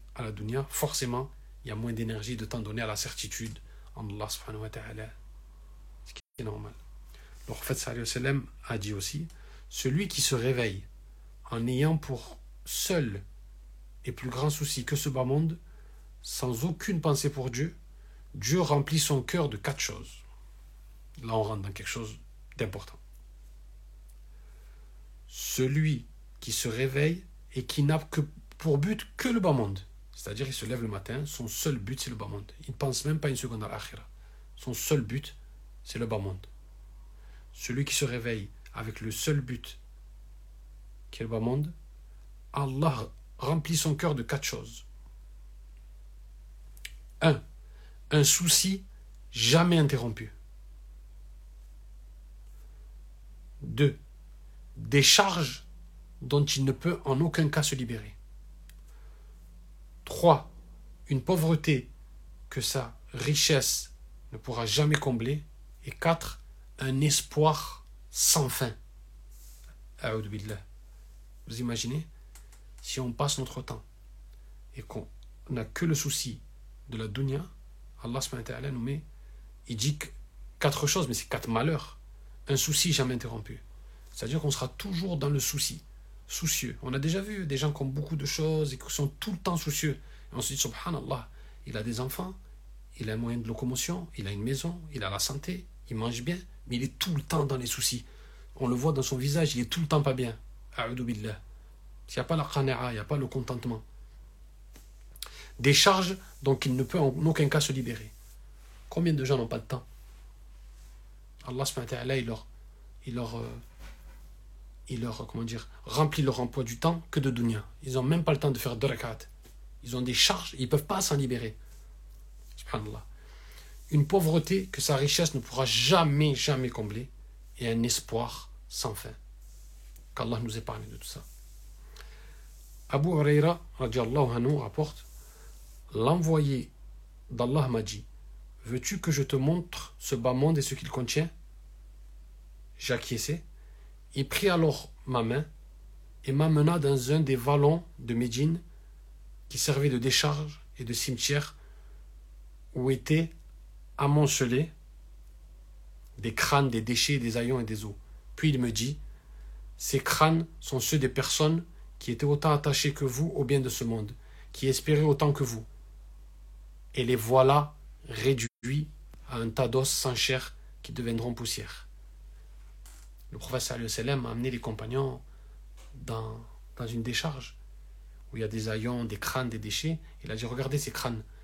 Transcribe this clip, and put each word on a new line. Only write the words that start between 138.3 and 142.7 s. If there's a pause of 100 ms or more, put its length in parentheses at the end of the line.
Veux-tu
que
je
te
montre
ce
bas
monde
et
ce
qu'il
contient ? » (1500)